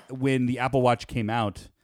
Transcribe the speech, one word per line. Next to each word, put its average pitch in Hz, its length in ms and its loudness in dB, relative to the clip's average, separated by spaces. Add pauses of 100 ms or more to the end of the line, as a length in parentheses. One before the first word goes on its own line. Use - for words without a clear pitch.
<clears throat> - 80 -20
when 131 360 0
the 123 140 -2
Apple 131 220 0
Watch 120 260 2
came 110 220 -2
out, 110 380 -2 (160)